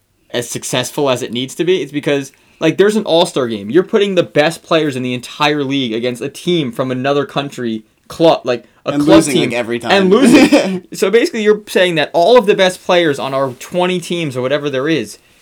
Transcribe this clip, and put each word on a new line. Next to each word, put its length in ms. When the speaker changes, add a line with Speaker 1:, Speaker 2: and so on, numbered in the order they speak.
Speaker 1:
as 180
successful 640
as 100
it 120
needs 240
to 80
be. 180
It's 80
because, 400
like, 180
there's 160
an 120
all-star 420
game. 200
You're 140
putting 320
the 80
best 400
players 320
in 80
the 120
entire 500
league 280
against 300
a 60
team 420
from 220
another 340
country 560
club, 400
like, 200
a 40
Speaker 2:
And 120
Speaker 1:
club 140
Speaker 2:
losing, 180
Speaker 1:
team, 160
Speaker 2:
like, 80
every 220
time. 100
Speaker 1:
and 200
losing. 760
Speaker 2:
<laughs> 40
Speaker 1:
So 180
basically, 320
you're 240
saying 300
that 160
all 260
of 80
the 80
best 300
players 340
on 160
our 200
twenty 440
teams 380
or 60
whatever 280
there 180
is 300